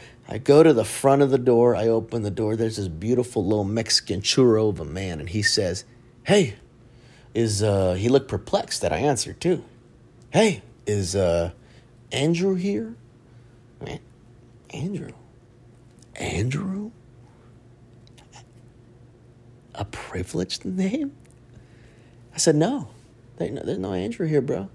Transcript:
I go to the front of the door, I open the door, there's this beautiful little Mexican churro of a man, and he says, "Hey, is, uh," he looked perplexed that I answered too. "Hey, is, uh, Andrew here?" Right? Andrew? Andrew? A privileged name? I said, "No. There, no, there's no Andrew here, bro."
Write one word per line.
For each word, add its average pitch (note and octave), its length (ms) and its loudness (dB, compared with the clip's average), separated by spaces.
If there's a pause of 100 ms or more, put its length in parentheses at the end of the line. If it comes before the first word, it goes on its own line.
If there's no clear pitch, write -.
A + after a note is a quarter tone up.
(280)
I G#2+ 100 -8
go C#3+ 240 6
to D#3+ 120 8
the A2 120 2
front C#3 360 2
of C3+ 100 4
the C3+ 60 4
door, A#2+ 380 6
I A2 120 0
open A2+ 340 0
the G#2 100 -4
door, A2 240 -2
there's A2 220 -2
this G2+ 100 -4
beautiful A2 580 -2
little G#2 180 0
Mexican G#2+ 580 0
churro A2 480 4
of E2 100 -4
a D#2+ 60 -8
man, F2 340 -8
and F2 100 -10
he G#2 120 -2
says, F#2+ 440 -2 (380)
"Hey, E3+ 320 2 (800)
is, G#2+ 300 0
uh," G2 300 2
he G2+ 160 0
looked C3+ 180 4
perplexed - 540 -4
that F2+ 100 0
I D#2 60 -2
answered - 420 -2
too. E3+ 240 -2 (680)
"Hey, G3+ 320 2 (220)
is, G2 300 -2
uh, E2+ 360 0 (600)
Andrew E3+ 440 0
here?" G#3 400 -4 (840)
Right? - 220 -12 (720)
Andrew? E3 420 -8 (1000)
Andrew? F#3+ 760 -4 (2750)
A G2+ 100 -6
privileged - 800 -8
name? G3 480 -2 (1200)
I - 40 -14
said, D#3 180 4
"No. F#3 340 0 (480)
There, E3+ 120 -6
no, - 140 -10
there's - 140 -6
no - 160 -6
Andrew F3 340 -4
here, D3 140 2
bro." E3+ 340 -4